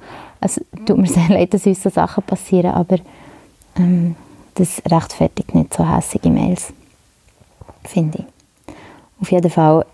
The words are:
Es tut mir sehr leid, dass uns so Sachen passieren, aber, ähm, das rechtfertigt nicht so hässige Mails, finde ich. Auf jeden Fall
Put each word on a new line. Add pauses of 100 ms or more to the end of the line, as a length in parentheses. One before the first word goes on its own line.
(400)
Es (260)
tut
mir
sehr
leid,
dass
uns
so
Sachen
passieren,
aber, (800)
ähm, (380)
das
rechtfertigt
nicht
so
hässige
Mails, (1120)
finde
ich. (960)
Auf
jeden
Fall